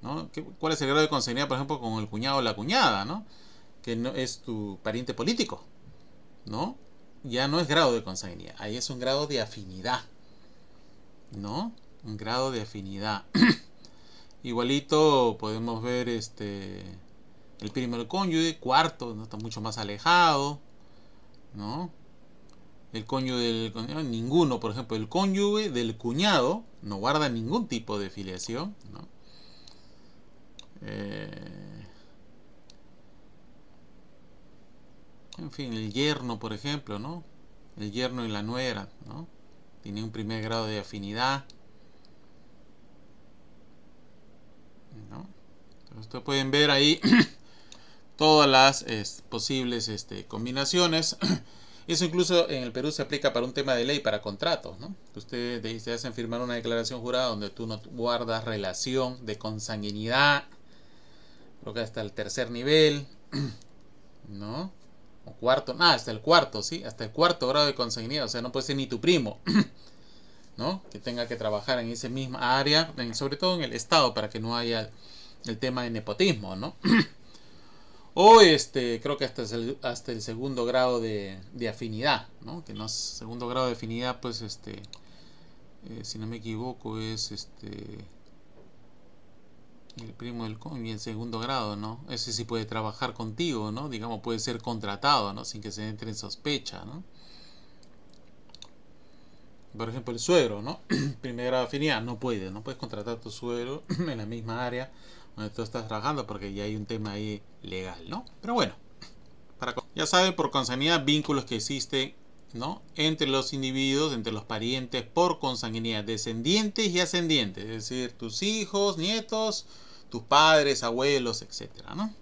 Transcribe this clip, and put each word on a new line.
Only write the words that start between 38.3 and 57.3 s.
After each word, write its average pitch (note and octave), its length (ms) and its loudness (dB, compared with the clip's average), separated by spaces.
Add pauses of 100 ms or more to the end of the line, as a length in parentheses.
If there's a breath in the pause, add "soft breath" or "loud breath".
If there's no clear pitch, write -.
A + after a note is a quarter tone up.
nuera, A2+ 460 -2 (180)
¿no? D3+ 200 -10 (560)
Tienen G2+ 220 -6
un A2 60 -6
primer A2 320 -4
grado A2+ 240 0
de G#2+ 120 -2
afinidad, A2 640 -2 (3750)
¿no? F#3 160 -12 (540)
Entonces, A2 260 -16
ustedes B2+ 180 -10
pueden C#3 260 2
ver D3 200 6
ahí C#3+ 320 6
<clears throat> - 1120 2
todas D3+ 320 10
las, C3+ 340 10
es, G#2+ 460 -4
posibles, A#2+ 600 -2
este, G2 360 -8
combinaciones. C#3 960 2
<clears throat> F#3 60 0 (600 loud breath)
Eso E3 180 2
incluso E3+ 460 4
en C3 140 -2
el A#2 80 -6
Perú B2+ 180 0
se D3+ 120 -4
aplica C#3 300 2
para B2 140 2
un C3 60 -4
tema C3+ 220 2
de A#2+ 100 2
ley, C#3 160 2
para G#2 200 0
contratos, G2+ 600 -2
¿no? F3+ 160 -10 (180)
Ustedes A#2+ 480 -6
te, A2+ 180 -6
te A#2 120 -6
hacen A#2 220 -4
firmar A#2 260 -4
una A#2+ 140 -2
declaración A#2 460 0
jurada B2 260 2
donde G#2 220 -2